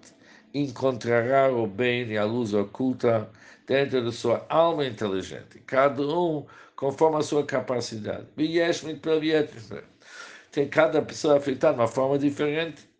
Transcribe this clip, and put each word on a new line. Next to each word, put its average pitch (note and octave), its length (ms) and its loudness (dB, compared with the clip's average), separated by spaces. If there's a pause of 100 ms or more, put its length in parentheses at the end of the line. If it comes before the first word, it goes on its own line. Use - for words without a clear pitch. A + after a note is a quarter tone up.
(520)
Encontrará C3 1000 2
o A#2 160 0
bem B2 420 0
e G#2+ 100 -2
a G#2 60 2
luz A2+ 280 -2
oculta A2+ 800 0 (360)
dentro B2+ 380 2
de A#2 80 -2
sua A#2 360 -2
alma D#3+ 380 2
inteligente, F#2+ 760 -6
cada C3+ 420 2
um D3+ 440 -2 (300)
conforme D3+ 400 2
a D3+ 60 0
sua D3 240 0
capacidade. A2+ 800 -6 (2250)
Tem C#3 160 0
cada D#3 340 4
pessoa C#3+ 360 2
afetada C#3+ 360 2
de B2 60 0
uma A2+ 80 4
forma C3+ 300 0
diferente. D3 680 -2 (120)